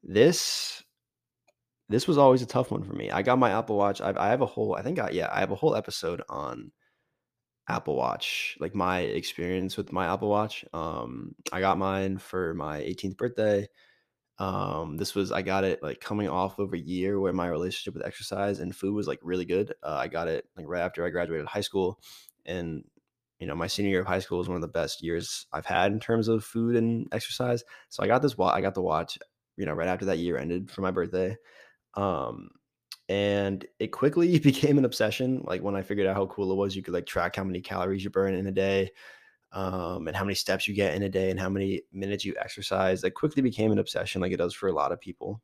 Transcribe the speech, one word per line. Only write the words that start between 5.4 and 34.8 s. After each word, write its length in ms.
have 100
a 60
whole 200
episode 520
on 440
Apple 280
Watch, 640
like, 140
my 260
experience 760
with 160
my 200
Apple 160
Watch. 360
Um, 600
I 80
got 180
mine 400
for 360
my 240
eighteenth 380
birthday. 520
Um, 600
this 160
was, 180
I 100
got 220
it, 180
like, 180
coming 280
off 300
of 160
a 40
year 420
where 120
my 160
relationship 460
with 120
exercise 540
and 140
food 200
was, 140
like, 140
really 240
good. 360
Uh, 120
I 140
got 200
it, 280
like, 120
right 140
after 240
I 40
graduated 360
high 160
school, 380
and, 400
you 80
know, 80
my 140
senior 240
year 80
of 80
high 100
school 200
was 100
one 80
of 60
the 60
best 340
years 500
I've 140
had 260
in 80
terms 280
of 160
food 320
and 360
exercise. 520
So 120
I 60
got 140
this 160
wa-, 140
I 80
got 140
the 80
watch, 360
you 100
know, 80
right 140
after 180
that 120
year 180
ended 340
for 120
my 80
birthday. 460
Um, 560
and 580
it 100
quickly 500
<laughs> 20
became 380
an 60